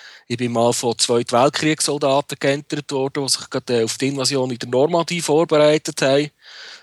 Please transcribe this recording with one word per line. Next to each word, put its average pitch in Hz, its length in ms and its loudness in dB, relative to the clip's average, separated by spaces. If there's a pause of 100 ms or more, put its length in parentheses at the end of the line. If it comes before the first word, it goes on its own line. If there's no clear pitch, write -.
(300)
Ich 120 60 -4
bin 120 160 -2
mal 120 220 4
von 117 240 -2
Zweiten 120 340 0
Weltkriegssoldaten 143 1040 0
geentert 147 540 -4
worden, 139 320 -4
die 131 80 -2
sich - 160 -6
gerade, 123 320 -2
äh, 113 40 2
auf 110 120 -4
die 135 120 0
Invasion 131 420 -2
in 120 80 -8
der 123 100 -10
Normandie 160 540 0
vorbereitet 151 800 2
haben. 143 280 2 (520)